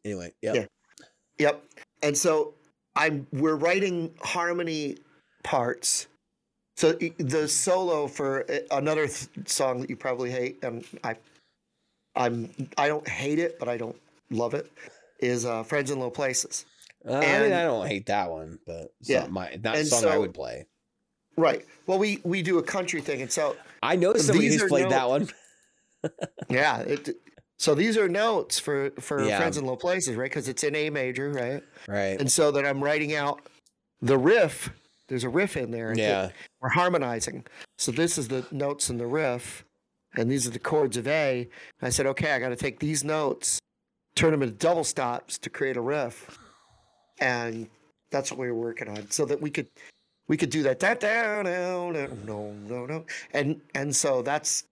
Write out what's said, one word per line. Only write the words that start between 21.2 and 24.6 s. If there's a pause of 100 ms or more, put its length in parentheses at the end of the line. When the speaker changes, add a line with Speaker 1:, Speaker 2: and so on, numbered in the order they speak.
Speaker 2:
Right. (200)
Well,
we,
we
do
a
country
thing,
and
so (260)
Speaker 1:
I
know
somebody
Speaker 2:
these
Speaker 1:
who's